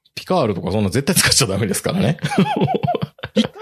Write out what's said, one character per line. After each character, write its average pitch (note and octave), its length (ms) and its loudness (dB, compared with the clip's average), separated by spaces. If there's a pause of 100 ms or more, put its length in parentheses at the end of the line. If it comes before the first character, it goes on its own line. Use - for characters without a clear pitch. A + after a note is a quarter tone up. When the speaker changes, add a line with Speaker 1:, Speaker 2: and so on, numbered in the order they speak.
(160)
Speaker 1:
ピ - 80 -12
カ F3+ 180 0
ー B2 60 2
ル G2+ 60 0
と E2+ 80 -8
か F2 100 -4
そ G#2+ 80 0
ん - 20 2
な G2 80 0
絶 B2 160 0
対 F#3 80 2
使 - 140 2
っ - 40 2
ち - 120 2
ゃ - 20 0
ダ F#2+ 120 0
メ G#2 100 0
で F#2+ 60 -2
す - 100 -6
か - 80 0
ら D#3+ 80 0
ね。 G#2+ 180 2 (560)
Speaker 2:
<laughs> - 600 -4
ピ A3 100 4
カ - 60 -6 (100)